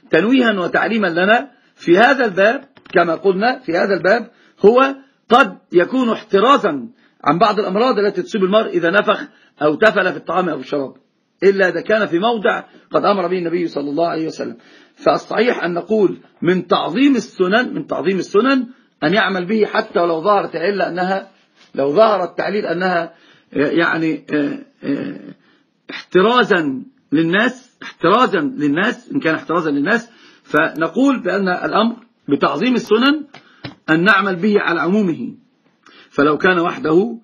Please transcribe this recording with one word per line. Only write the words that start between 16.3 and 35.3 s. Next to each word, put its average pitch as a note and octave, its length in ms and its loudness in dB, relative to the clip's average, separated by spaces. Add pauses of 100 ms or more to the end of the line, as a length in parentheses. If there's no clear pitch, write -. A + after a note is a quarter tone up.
من F3 240 0
تعظيم G3 500 2
السنن، G3+ 580 -2
من D3 120 -8
تعظيم D3+ 320 -4
السنن A#3+ 480 0 (380)
أن E3+ 100 0
يعمل F#3+ 300 -2
به G#3 220 0
حتى G#3+ 320 -4
لو E3+ 220 0
ظهرت E3+ 360 0
العلة F3+ 320 -2
أنها، F3+ 420 -4 (440)
لو C#3 160 0
ظهر G3 340 2
التعليل F#3+ 420 -6
أنها، F3 480 -4 (400)
آه، C#3+ 120 0
يعني، D#3+ 680 -2
آه، C#3+ 240 -2 (260)
آه، C3 360 -6 (720)
احترازاً F3+ 920 0 (300)
للناس، F3 720 -2
احترازاً G3 560 0
للناس، D3 760 -2
إن C#3 60 -2
كان D#3+ 140 0
احترازاً D#3+ 360 -2
للناس، E3+ 400 -2 (320)
فنقول E3 800 0
بأن F#3+ 260 -2
الأمر F#3 480 0 (320)
بتعظيم D#3 460 0
السنن C4 500 2 (640)
أن E3 140 2
نعمل G3 320 2
به G3+ 240 2
على E3 200 -2
عمومه، E3+ 540 -2 (760)